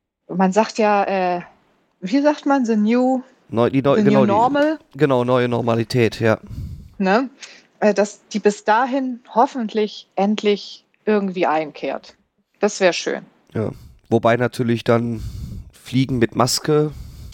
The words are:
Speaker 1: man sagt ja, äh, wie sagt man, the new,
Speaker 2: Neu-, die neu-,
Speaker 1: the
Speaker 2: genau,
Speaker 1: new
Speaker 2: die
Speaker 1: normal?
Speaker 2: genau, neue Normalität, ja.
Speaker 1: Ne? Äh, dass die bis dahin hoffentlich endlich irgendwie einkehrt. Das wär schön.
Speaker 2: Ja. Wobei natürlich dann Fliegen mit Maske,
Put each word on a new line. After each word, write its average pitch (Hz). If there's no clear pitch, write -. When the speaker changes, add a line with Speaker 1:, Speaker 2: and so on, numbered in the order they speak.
Speaker 1:
man 185
sagt 214
ja, 208
äh, 180
wie 208
sagt 294
man, 277
the 226
new, 247
Speaker 2:
Neu-, 117
die 135
neu-, 139
Speaker 1:
the 214
Speaker 2:
genau, 135
Speaker 1:
new -
Speaker 2:
die 208
Speaker 1:
normal? 285
Speaker 2:
genau, 135
neue 123
Normalität, 117
ja. 110
Speaker 1:
Ne? 202
Äh, 208
dass 196
die 208
bis 208
dahin 247
hoffentlich 220
endlich 202
irgendwie 196
einkehrt. 147
Das 208
wär 180
schön. -
Speaker 2:
Ja. 107
Wobei 117
natürlich 117
dann 117
Fliegen 127
mit 113
Maske, 151